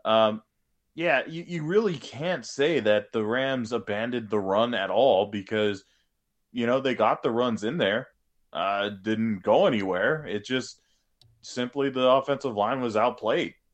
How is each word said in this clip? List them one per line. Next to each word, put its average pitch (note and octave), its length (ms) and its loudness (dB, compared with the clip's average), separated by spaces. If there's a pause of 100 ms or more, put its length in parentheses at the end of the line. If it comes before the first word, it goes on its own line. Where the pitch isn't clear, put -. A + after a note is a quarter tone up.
um, A2 380 4 (540)
yeah, D3+ 320 0
you, E3 200 -10
you E3 160 -6
really F#3 340 0
can't C#3+ 480 -6
say D3 340 0
that G#2 320 2
the A2 120 -2
Rams B2+ 480 -2
abandoned A2+ 580 -4
the G#2+ 100 0
run G#2 340 2
at G2 160 -2
all G#2 380 4
because, G#2 560 -2 (680)
you A#2 140 -2
know, B2+ 140 2
they C3 160 0
got A2 260 2
the C#3 80 0
runs A2+ 360 0
in C#3+ 120 -2
there, A2+ 300 0 (460)
uh, G2+ 360 -2
didn't G#2+ 540 -4
go C3 240 4
anywhere. A2 580 0
It G2+ 200 -6
just B2+ 340 -6 (600)
simply C3+ 480 -6
the B2+ 180 2
offensive C3 480 2
line G#2+ 240 0
was A#2+ 160 -2
outplayed, A#2 600 0 (180)